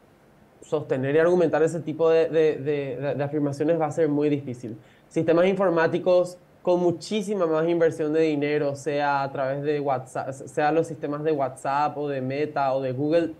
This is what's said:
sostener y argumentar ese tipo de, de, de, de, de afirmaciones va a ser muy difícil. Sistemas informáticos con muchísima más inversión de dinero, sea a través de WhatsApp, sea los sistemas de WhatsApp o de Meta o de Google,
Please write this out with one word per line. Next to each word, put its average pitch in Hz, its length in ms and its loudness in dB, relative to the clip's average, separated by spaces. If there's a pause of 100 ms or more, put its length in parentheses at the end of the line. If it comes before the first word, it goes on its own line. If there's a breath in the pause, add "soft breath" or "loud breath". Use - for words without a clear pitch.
(640)
sostener 135 520 -2
y 160 40 4
argumentar 165 420 4
ese 160 200 0
tipo 160 280 0
de, 165 200 4
de, 156 260 2
de, 139 440 -4
de, 139 160 -4
de 147 80 -2
afirmaciones 147 560 0
va 160 60 0
a 143 60 -2
ser 160 180 0
muy 147 180 0
difícil. 127 480 -4 (320 soft breath)
Sistemas 165 380 2
informáticos 180 920 2 (220)
con 180 180 2
muchísima 185 680 -2
más 160 240 2
inversión 160 420 2
de 160 100 2
dinero, 147 540 0
sea 143 460 -2
a 139 100 -4
través 139 300 -4
de 147 180 -2
WhatsApp, 131 520 -4
sea 147 400 -2
los 160 160 2
sistemas 147 360 -6
de 160 80 0
WhatsApp 143 640 -2
o 147 140 -4
de 139 120 -4
Meta 139 520 -2
o 135 80 0
de 131 100 -2
Google, 156 480 0